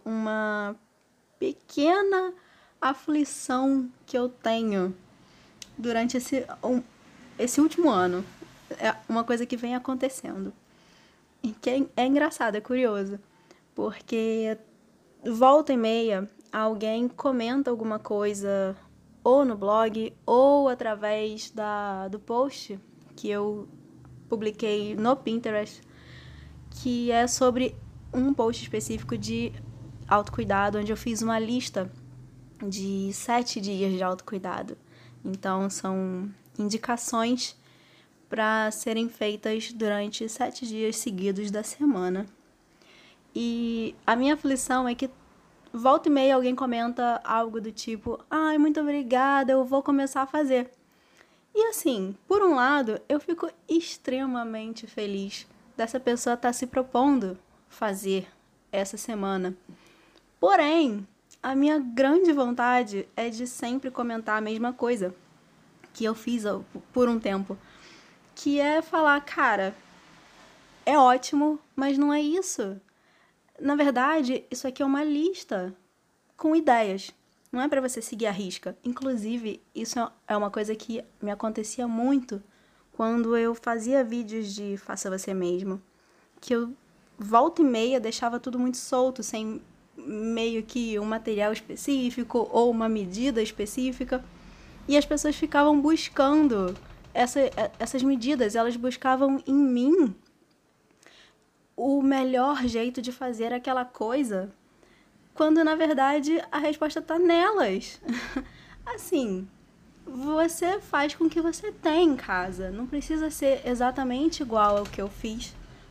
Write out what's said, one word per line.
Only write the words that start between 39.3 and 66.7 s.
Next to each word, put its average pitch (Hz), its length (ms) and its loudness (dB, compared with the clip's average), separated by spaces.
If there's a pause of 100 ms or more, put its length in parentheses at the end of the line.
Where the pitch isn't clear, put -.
durante 208 580 -4
sete - 360 -6
dias 220 300 -4
seguidos 196 560 -4
da 208 120 -4
semana. 196 640 0 (1080)
E 233 640 -4 (100)
a 226 100 2
minha 269 180 2
aflição 269 540 0
é 240 80 -4
que 262 140 -4 (640)
volta 262 380 4
e - 20 6
meia 269 240 6
alguém 254 200 2
comenta 240 680 -2
algo 226 380 -2
do 220 100 -10
tipo, 220 480 -8 (100)
"Ai, 311 280 2
muito 302 220 4
obrigada, 277 720 2
eu 262 120 6
vou 269 200 0
começar 277 400 2
a 269 40 -2
fazer." 262 440 2 (800)
E 440 140 4
assim, 220 480 -2 (120)
por 403 140 4
um 349 140 6
lado, 254 520 2
eu 294 120 2
fico 339 300 -4 (180)
extremamente 240 1200 -4
feliz 202 600 -6 (280)
dessa 226 240 -4
pessoa 240 380 0
tá 247 140 0
se 247 160 -6
propondo 254 720 2 (320)
fazer 196 580 -2 (440)
essa 196 260 -4
semana. 196 580 -4 (840)
Porém, 302 680 4 (340)
a 269 140 -2
minha 294 240 4
grande 269 520 4
vontade 240 840 0
é 233 140 -4
de 233 180 -8
sempre 254 420 -6
comentar 226 480 -4
a 220 40 -2
mesma 220 320 -4
coisa 226 420 -2 (800)
que - 100 -6
eu 220 100 0
fiz 226 320 -4
ao, 196 180 -4 (300)